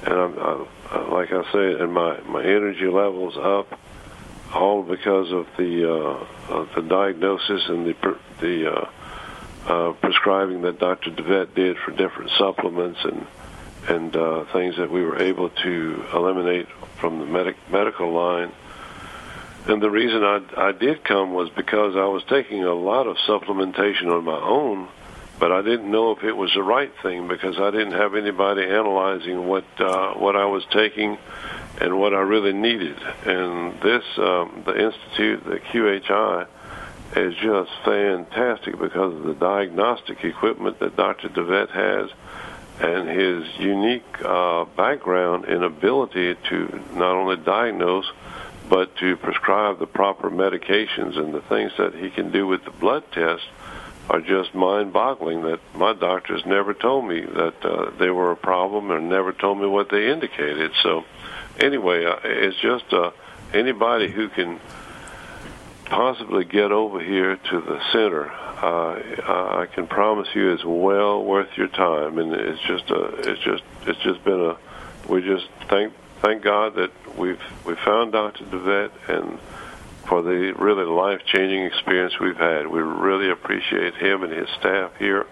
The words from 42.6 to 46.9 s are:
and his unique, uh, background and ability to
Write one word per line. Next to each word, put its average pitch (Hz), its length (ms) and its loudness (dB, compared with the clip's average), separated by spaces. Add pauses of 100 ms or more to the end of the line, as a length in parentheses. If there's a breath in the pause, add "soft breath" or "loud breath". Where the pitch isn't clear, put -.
and 85 280 0
his 87 360 0 (140)
unique, 101 460 0 (180)
uh, 87 420 2 (120)
background 90 680 2
and 87 180 0
ability 90 720 2 (140)
to 85 320 -4 (140)